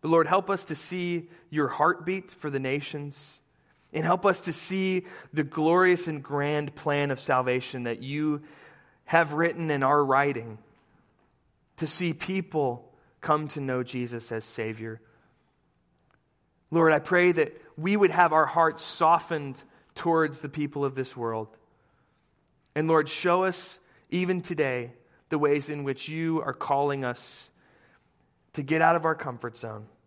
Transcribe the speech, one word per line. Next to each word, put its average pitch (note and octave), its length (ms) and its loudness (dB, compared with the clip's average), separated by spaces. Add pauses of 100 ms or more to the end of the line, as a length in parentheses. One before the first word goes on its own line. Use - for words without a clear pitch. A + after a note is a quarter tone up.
But D#3 80 -6
Lord, E3 160 6
help F#3+ 240 2
us F#3+ 160 -2
to D#3+ 80 -6
see F3 560 -4 (220)
your D3 160 0
heartbeat F3 640 0
for - 180 -8
the C3+ 100 -2
nations, C#3+ 800 -8 (540)
and D#3 100 -2
help F3 220 2
us F#3+ 160 4
to F3 100 -6
see F#3 540 -2 (260)
the D3+ 120 0
glorious E3+ 640 4
and D3 160 -6
grand D3 500 -2
plan C#3+ 380 0
of C3 80 -4
salvation B2+ 640 0
that A#2 180 -4
you D3 400 -2 (640)
have E3 280 4
written E3 360 0
and C#3+ 140 0
are D3 200 4
writing, C3 540 0 (1200)
to E3 80 -6
see E3+ 280 -2
people D#3 760 -4 (320)
come D3+ 260 0
to C#3+ 140 -8
know C3 220 -2
Jesus A#2+ 500 -8
as A2 100 -6
Savior. A2 560 -8 (1700)
Lord, D#3+ 200 6
I D3 80 6
pray F3+ 320 4
that D#3+ 220 2 (240)
we F#3 180 0
would G3 160 6
have E3+ 220 2
our D#3 120 6
hearts D#3+ 380 0
softened D#3 800 0 (320)
towards D#3+ 460 0
the D3 80 -8
people C#3+ 340 -4
of C3+ 100 -2
this C3 220 -6
world. A2+ 320 -6 (1300)
And D#3+ 140 -2
Lord, D#3 180 4
show F3+ 380 2
us - 340 -4 (300)
even F3+ 320 0
today C3 500 -2 (380)
the D#3 100 0
ways C#3+ 300 2
in D3 160 -6
which C3+ 240 -6
you D#3+ 320 -2
are C#3 100 -4
calling C#3 540 -2
us - 440 -10 (1040)
to D3+ 80 -6
get D#3 200 2
out E3 160 6
of D#3+ 80 0
our D#3+ 100 2
comfort A#2+ 400 -10
zone A2 300 -12 (220)